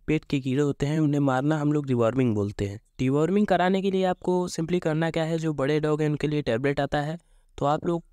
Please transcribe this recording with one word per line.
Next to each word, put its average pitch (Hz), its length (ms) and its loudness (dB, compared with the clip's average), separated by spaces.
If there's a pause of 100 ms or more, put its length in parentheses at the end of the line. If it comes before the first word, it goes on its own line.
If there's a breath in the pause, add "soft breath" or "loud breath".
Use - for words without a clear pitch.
पेट 156 180 0
के 143 160 -2
कीड़े 135 220 0
होते 143 240 0
हैं 156 140 0
उन्हें 147 220 2
मारना 139 360 2
हम 147 140 0
लोग 147 140 0
डिवॉर्मिंग 120 480 2
बोलते 101 320 -2
हैं। 101 140 -8 (180)
डिवॉर्मिंग 160 480 2
कराने 185 360 2
के 196 80 0
लिए 190 160 0
आपको 180 440 -2
simply 170 300 -2
करना 160 300 -2
क्या 160 140 -2
है, 160 140 -2
जो 160 160 -2
बड़े 143 260 0
डॉग 151 220 0
हैं 151 80 2
उनके 147 160 -2
लिए 147 160 0
टैबलेट 139 380 0
आता 143 200 -2
है, 156 180 -6 (400)
तो 139 80 0
आप 151 200 0
लोग 170 160 -2 (100)